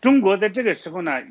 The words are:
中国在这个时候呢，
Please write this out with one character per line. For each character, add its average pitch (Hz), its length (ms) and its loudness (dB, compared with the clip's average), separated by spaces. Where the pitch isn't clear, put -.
中 269 200 4
国 196 160 4
在 208 120 0
这 214 140 -6
个 202 120 0
时 - 160 -14
候 180 120 -10
呢， 139 280 -4